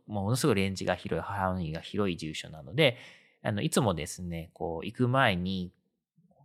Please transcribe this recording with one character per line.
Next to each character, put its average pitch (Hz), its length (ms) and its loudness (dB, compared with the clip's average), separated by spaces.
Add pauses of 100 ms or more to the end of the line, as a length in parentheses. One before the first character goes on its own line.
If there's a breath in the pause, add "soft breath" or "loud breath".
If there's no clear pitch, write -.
も 104 240 -2
の 131 60 4
す 160 100 2
ご 127 60 6
い 101 40 4
レ 98 120 4
ン 95 60 -2
ジ 92 100 -6
が 92 100 2
広 87 260 -2
い、 - 20 -4
範 95 400 -2
囲 78 100 -4
が 80 80 -6
広 98 320 -2
い 82 40 -4
住 78 180 -8
所 - 160 -10
な 78 120 -16
の 71 120 -12
で、 139 220 6 (460 loud breath)
あ 120 100 0
の、 101 80 -2
い 160 100 0
つ 185 100 4
も 101 140 4
で 76 120 -4
す - 160 -12
ね、 85 320 -8
こ 82 280 -6
う、 82 40 -8
行 107 80 -8
く 123 140 2
前 127 280 4
に、 90 360 -2 (720)